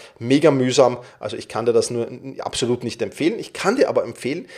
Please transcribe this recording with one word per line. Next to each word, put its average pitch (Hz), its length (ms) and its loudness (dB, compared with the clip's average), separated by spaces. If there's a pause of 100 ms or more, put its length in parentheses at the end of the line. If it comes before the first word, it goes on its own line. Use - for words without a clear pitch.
(200)
Mega 143 320 4
mühsam. 127 480 4 (200)
Also 107 180 -8
ich - 100 -12
kann 113 180 -6
dir 120 80 4
das 113 160 2
nur 117 180 -4
n-, 131 340 -14
absolut 123 420 -2
nicht 120 180 -6
empfehlen. 139 380 -2
Ich - 140 -12
kann 208 220 0
dir 277 140 2
aber - 140 2
empfehlen, 135 440 -8 (100)